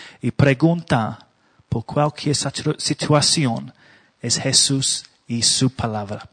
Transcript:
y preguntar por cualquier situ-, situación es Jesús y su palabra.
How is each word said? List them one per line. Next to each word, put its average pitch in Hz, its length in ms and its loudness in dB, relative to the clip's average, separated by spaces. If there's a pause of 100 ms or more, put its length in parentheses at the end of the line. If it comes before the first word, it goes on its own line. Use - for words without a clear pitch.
(220)
y 120 100 -2
preguntar 139 960 2 (420)
por 117 160 -4
cualquier 147 500 -2
situ-, - 440 -4
situación 143 960 0 (480)
es - 180 -2
Jesús - 640 0 (240)
y 117 160 -2
su - 260 2
palabra. 107 640 -6